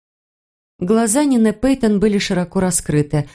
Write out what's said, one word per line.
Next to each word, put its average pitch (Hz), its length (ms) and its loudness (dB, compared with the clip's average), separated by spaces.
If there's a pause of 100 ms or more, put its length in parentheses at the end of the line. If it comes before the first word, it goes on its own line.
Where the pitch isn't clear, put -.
(800)
Глаза 226 440 0
Нины 233 300 2
Пейтон 220 480 0
были 208 160 0
широко 180 420 -4
раскрыты, 147 760 -2